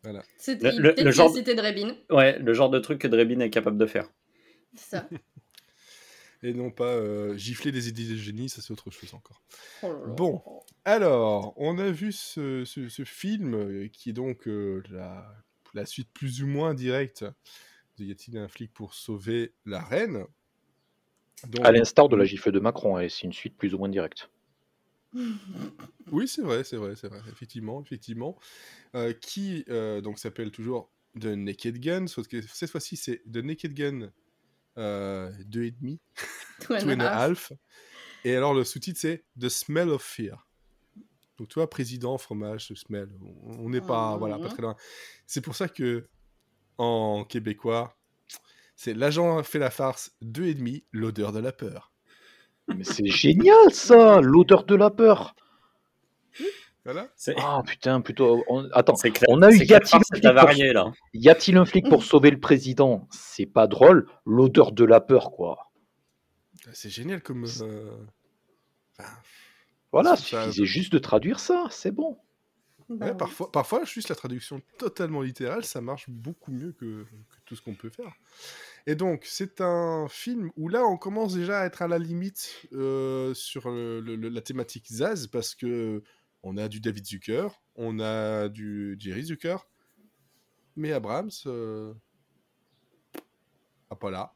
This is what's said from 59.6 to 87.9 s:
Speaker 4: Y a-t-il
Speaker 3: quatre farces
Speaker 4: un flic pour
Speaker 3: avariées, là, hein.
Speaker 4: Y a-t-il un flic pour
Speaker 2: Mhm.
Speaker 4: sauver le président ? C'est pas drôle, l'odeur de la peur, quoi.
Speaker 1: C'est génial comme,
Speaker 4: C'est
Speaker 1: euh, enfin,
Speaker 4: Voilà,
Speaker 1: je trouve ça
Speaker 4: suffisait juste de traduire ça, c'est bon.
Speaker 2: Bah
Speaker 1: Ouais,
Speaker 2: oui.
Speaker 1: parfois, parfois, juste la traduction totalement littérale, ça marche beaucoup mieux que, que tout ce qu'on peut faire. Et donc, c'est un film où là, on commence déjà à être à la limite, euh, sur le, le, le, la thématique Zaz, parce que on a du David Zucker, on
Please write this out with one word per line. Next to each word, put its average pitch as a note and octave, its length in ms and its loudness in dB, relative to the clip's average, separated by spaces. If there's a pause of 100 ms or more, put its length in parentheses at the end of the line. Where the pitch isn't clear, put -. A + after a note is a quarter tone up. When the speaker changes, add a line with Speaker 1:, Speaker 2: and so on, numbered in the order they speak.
Speaker 4:
Y G#3 80 10
a-t-il G#3 60 12
Speaker 3:
quatre - 100 4
farces F3 220 8
Speaker 4:
un - 40 -6
flic - 80 -2
pour - 80 10
Speaker 3:
avariées, C3+ 420 6
là, G2+ 140 4
hein. A#2 60 -12 (200)
Speaker 4:
Y A#2 160 8
a-t-il E3+ 260 6
un F#3 100 10
flic F#3 220 2
pour D3+ 120 8
Speaker 2:
Mhm. - 60 -2
Speaker 4:
sauver C#3+ 260 8
le C#3 100 -4
président ? C3 720 2
C'est - 340 -10
pas A2 220 4
drôle, C3 420 8 (160)
l'odeur B2 480 6
de A2+ 100 4
la A2+ 160 10
peur, - 320 2
quoi. - 400 -10 (1000)
Speaker 1:
C'est - 160 -18
génial C#3+ 320 -12
comme, B2 240 -12
Speaker 4:
C'est A#2 180 -12
Speaker 1:
euh, G#2+ 280 -14 (1080)
enfin, G#2 100 -20 (840)
Speaker 4:
Voilà, D4 220 4
Speaker 1:
je - 60 -10
trouve - 100 -12
ça A2 140 -4
Speaker 4:
suffisait G2+ 200 0
juste E3+ 260 -4
de C#3+ 80 2
traduire D3 400 -2
ça, F4 300 -2
c'est - 220 -8
bon. D4+ 260 -8 (720)
Speaker 2:
Bah G#3+ 160 -10
Speaker 1:
Ouais, G#3+ 60 -6
Speaker 2:
oui. G3 60 -10
Speaker 1:
parfois, F3 320 -10
parfois, - 360 -2
juste - 240 -14
la D#3+ 60 -6
traduction B2+ 460 -14 (160)
totalement E3 440 -8
littérale, C3 420 -8
ça - 160 -12
marche C3 300 -14
beaucoup B2+ 420 -16
mieux C#3+ 220 -12
que, G#2+ 320 -16
que A2 400 -20
tout A#2 100 -18
ce - 60 -20
qu'on A2 140 -14
peut A2+ 140 -18
faire. G#3 220 -18 (760)
Et D3+ 80 -4
donc, E3+ 300 -6
c'est - 360 -12
un E3+ 480 -4
film A#3 480 -10
où D#3 100 -10
là, A#3 160 -2
on G3+ 140 0
commence G3+ 380 -6
déjà F#3+ 260 -4
à F#3 40 -2
être F3+ 160 -10
à E3+ 60 -6
la E3+ 100 -2
limite, E3+ 760 -10
euh, C3 600 -4
sur B2 380 -12
le, A#2 300 -8
le, A2+ 160 -10
le, A2+ 100 -10
la A#2 140 -10
thématique B2 500 -12
Zaz, C#3+ 360 -6
parce - 280 -8
que A2+ 480 -8 (420)
on F#2+ 120 -10
a G#2+ 100 -8
du G#2+ 140 -14
David G#2 240 -10
Zucker, A2+ 420 -8 (300)
on A2+ 240 -10